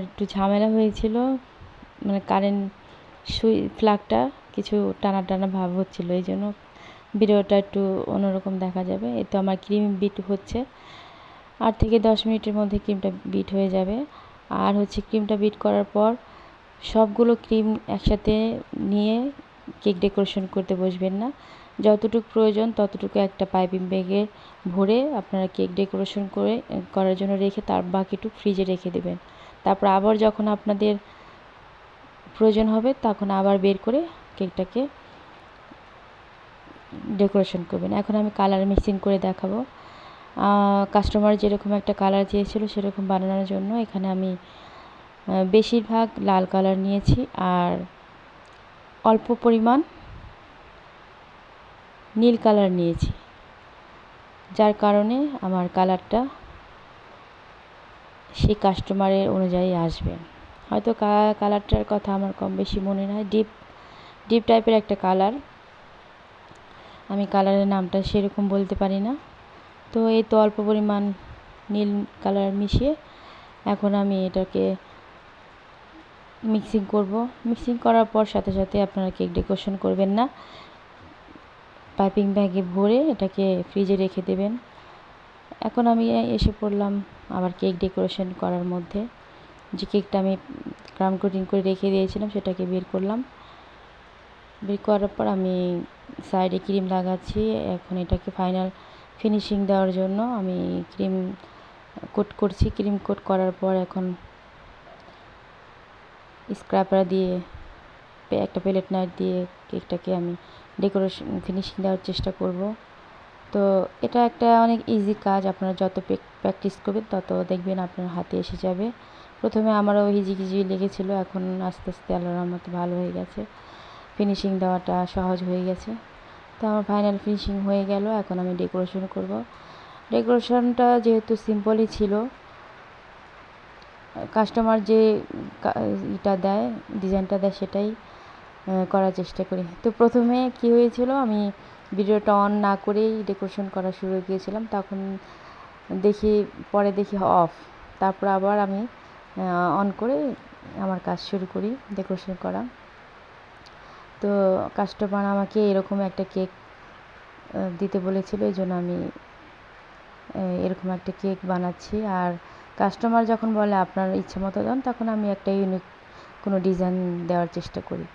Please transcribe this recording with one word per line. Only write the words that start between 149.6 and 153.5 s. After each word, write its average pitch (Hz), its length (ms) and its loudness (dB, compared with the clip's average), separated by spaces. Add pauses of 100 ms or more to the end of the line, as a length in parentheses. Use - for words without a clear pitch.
on 196 120 0
করে 262 360 -2 (440)
আমার 190 280 -4
কাজ 180 140 -4
শুরু 190 340 -6
করি 208 220 -4 (200)
ডেকোরেশন 190 460 -6
করা। 185 220 -6 (1600)